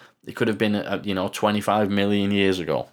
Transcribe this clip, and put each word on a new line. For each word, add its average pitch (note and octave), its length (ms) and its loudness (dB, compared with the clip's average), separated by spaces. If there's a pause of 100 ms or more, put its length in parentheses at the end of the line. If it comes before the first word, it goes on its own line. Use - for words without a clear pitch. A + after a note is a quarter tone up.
(260)
It A2 100 -12
could A2+ 140 0
have G#2 80 -2
been, G#2 180 2
uh, G2 280 -4
you G2 120 -4
know, F#2 140 -2
twenty-five G#2 600 0
million G2+ 420 2
years G2 280 2
ago, D#2 340 -4